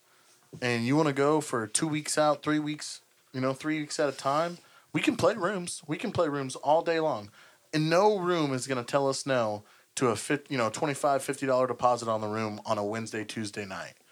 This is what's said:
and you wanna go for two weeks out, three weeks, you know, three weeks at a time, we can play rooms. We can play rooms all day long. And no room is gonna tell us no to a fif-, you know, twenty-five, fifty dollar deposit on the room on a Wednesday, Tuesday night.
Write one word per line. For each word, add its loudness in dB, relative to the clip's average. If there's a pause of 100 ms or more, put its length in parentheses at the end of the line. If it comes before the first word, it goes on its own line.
(600)
and 0
you 4
wanna 4
go 4
for -2
two -2
weeks -2
out, 4
three 2
weeks, -6 (320)
you -4
know, 0
three -4
weeks -6
at 2
a -2
time, -2 (340)
we 0
can 2
play 4
rooms. -4
We -4
can -6
play 2
rooms -4
all 2
day 0
long. -2 (420)
And 2
no 6
room 2
is -4
gonna -2
tell 2
us -2
no 0 (320)
to 2
a 2
fif-, -2
you -4
know, 2
twenty-five, 0
fifty -4
dollar 4
deposit 2
on 0
the -4
room -2
on 0
a 0
Wednesday, -4
Tuesday -8
night. -10 (180)